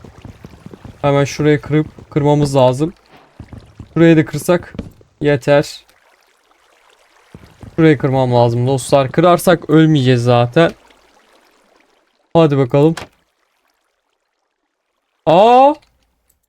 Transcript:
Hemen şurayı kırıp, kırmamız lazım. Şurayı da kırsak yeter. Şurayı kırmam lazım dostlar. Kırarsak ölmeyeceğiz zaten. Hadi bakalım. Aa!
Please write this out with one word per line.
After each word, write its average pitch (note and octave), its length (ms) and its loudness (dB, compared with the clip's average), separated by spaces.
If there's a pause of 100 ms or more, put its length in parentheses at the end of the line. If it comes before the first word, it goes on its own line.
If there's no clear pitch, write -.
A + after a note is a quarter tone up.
(1040)
Hemen C#3+ 220 0
şurayı D3 360 -2
kırıp, - 500 -6
kırmamız D3 460 0
lazım. C3+ 360 0 (1000)
Şurayı E3 220 4
da D3+ 80 2
kırsak - 500 -6 (460)
yeter. C#3+ 640 -2 (1900)
Şurayı D#3+ 220 2
kırmam C3 360 -2
lazım A#2+ 320 0
dostlar. C3+ 460 -2
Kırarsak F3 580 0
ölmeyeceğiz C#3+ 520 2
zaten. A#2+ 480 0 (1600)
Hadi D#3 240 2
bakalım. C#3+ 360 0 (2250)
Aa! A#3+ 480 4 (760)